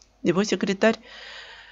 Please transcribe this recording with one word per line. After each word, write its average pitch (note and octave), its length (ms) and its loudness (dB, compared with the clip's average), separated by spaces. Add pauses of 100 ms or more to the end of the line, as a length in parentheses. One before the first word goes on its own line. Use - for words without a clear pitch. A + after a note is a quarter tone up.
(220)
Его F3+ 220 2
секретарь G3+ 540 2 (720)